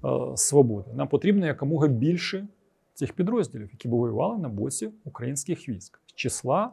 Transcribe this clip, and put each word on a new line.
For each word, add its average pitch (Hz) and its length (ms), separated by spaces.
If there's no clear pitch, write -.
е, 131 320
Свободи. 117 560
Нам 135 140
потрібно 185 380
якомога 147 420
більше 170 600
цих - 180
підрозділів, 180 580
які - 160
б 117 40
воювали 120 460
на 160 120
боці 123 400
українських 139 680
військ 95 360
з - 80
числа 156 600